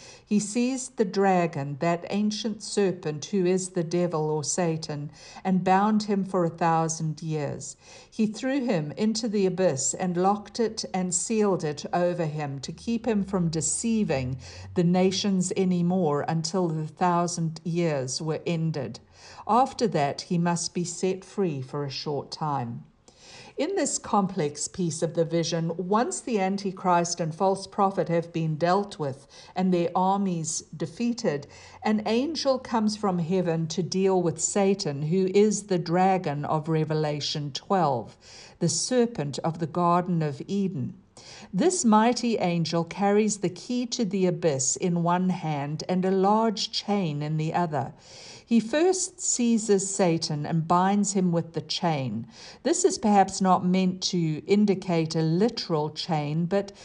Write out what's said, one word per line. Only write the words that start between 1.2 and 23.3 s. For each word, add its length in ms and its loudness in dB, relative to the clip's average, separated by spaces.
that 320 0
ancient 500 -2
serpent 640 -2
who 220 0
is 220 0
the 140 -2
devil 460 0
or 140 -2
Satan, 680 -4
and 200 2
bound 400 4
him 200 0
for 220 0
a 60 -2
thousand 720 0
years. 520 -6
He 160 2
threw 360 -2
him 320 0
into 320 0
the 200 2
abyss 480 0
and 200 -2
locked 440 0
it 340 -2
and 220 -2
sealed 480 2
it 280 -4
over 360 0
him 320 -6
to 120 -10
keep 360 -4
him 160 2
from 260 0
deceiving 880 -2
the 80 4
nations 760 2
anymore 680 2
until 400 0
the 180 -2
thousand 800 0
years 580 -2
were 240 -4
ended. 540 -2
After 400 2
that, 340 0
he 160 -2
must 360 0
be 100 -2
set 400 -4
free 380 -4
for 220 -6
a 80 -6
short 400 -6
time." 520 -4